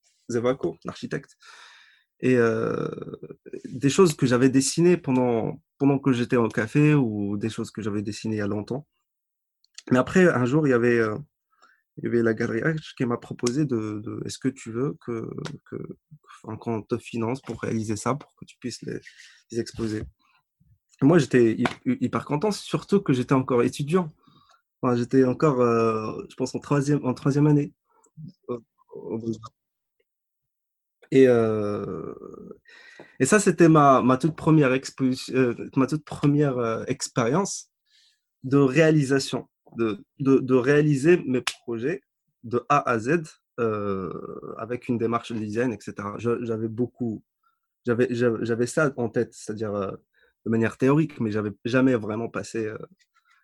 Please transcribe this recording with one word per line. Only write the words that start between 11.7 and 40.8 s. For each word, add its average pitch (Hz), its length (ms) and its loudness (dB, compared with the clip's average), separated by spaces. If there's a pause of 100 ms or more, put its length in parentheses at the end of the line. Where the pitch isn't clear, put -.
il - 80 -12
y - 20 -8
avait 117 160 0
la 113 120 2
Galerie 113 260 -4
H 156 360 -4
qui 131 80 -4
m'a 120 140 -2
proposé 131 480 -4
de, 110 380 -4
de, « 107 220 -10
Est-ce 104 120 -10
que 131 100 -4
tu 131 220 -8
veux 135 340 -6
que, 117 240 -8 (380)
que, - 100 -12 (680)
enfin, 110 140 -12
qu'on 110 260 -6
te 120 140 -4
finance 117 460 -6
pour 117 180 -12
réaliser 110 360 -4
ça, 120 180 -4
pour - 220 -12
que - 80 -20
tu - 140 -20
puisses - 240 -12
les, 117 180 -10 (500)
les 117 100 -4
exposer ? » 113 440 -6 (1000)
Et - 20 4
moi, 170 140 6
j'étais 120 360 4
hy-, 123 100 -2 (220)
hy-, 127 140 -2
hyper 117 240 -4
content, 180 260 -2
surtout 196 500 -2
que 160 120 0
j'étais 123 220 0
encore 127 280 2
étudiant. 151 500 -2 (680)
Enfin, 123 160 0
j'étais 123 280 2
encore, 127 360 0
euh, 113 720 0
je - 60 -20
pense, 131 180 -6
en 120 60 -8
troisième, 143 440 0
en 123 100 -2
troisième 143 320 2
année. 147 260 2 (760)
Au, 120 140 -8 (320)
au 95 240 -10
Brésil. 110 220 -8 (1700)
Et, 135 180 8
euh, 104 840 0 (1080)
et 131 60 4
ça, 208 140 4
c'était 170 280 6
ma, 143 340 6
ma 127 140 4
toute 156 200 -2
première 151 360 4
exposition, 131 600 -4
euh, 123 420 0
ma 131 100 4
toute 151 180 -6
première, 143 540 0
euh, 113 280 -2
expérience 135 840 -2 (720)
de 135 160 2
réalisation, 139 880 4 (280)
de, 113 280 -2 (160)
de, 135 180 6
de 131 160 0
réaliser 147 720 4